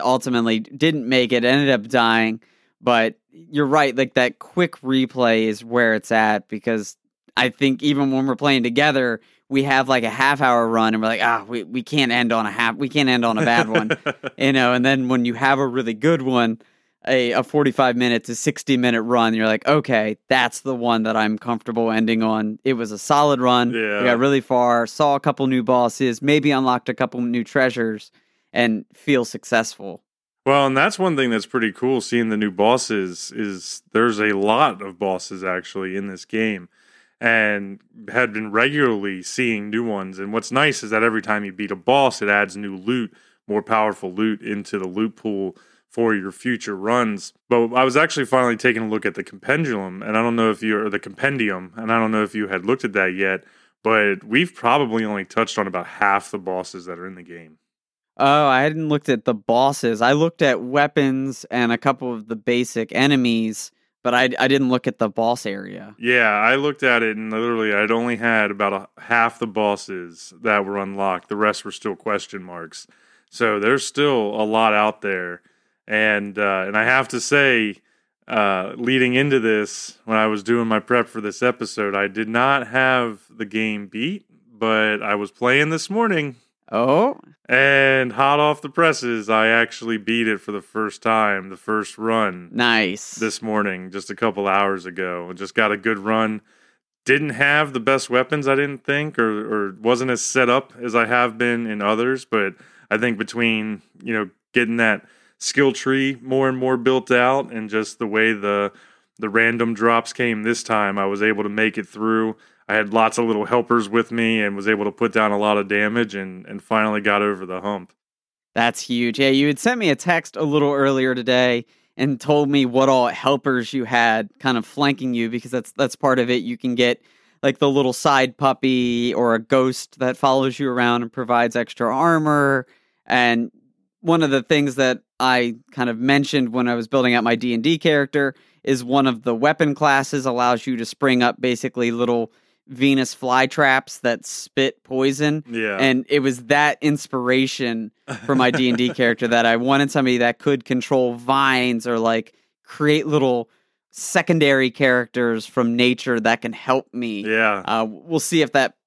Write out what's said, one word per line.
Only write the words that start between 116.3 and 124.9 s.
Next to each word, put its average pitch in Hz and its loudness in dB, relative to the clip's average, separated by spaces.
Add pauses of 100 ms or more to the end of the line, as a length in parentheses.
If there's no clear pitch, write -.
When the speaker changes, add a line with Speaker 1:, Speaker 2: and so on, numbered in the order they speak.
Speaker 2:
and 101 -14
finally 107 -2
got 101 0
over 98 -2
the 90 -8
hump. 98 -8 (640)
Speaker 1:
That's 117 0
huge. 120 -2
Yeah, 135 2
you 139 4
had 147 0
sent 240 0
me 190 0
a 139 2
text - -2
a - -4
little 147 0
earlier 135 0
today 123 0 (300)
and 135 -2
told 147 2
me 143 2
what 131 2
all 127 4
helpers 131 -2
you 131 -4
had 113 2 (100)
kind 127 0
of 110 -4
flanking 135 -2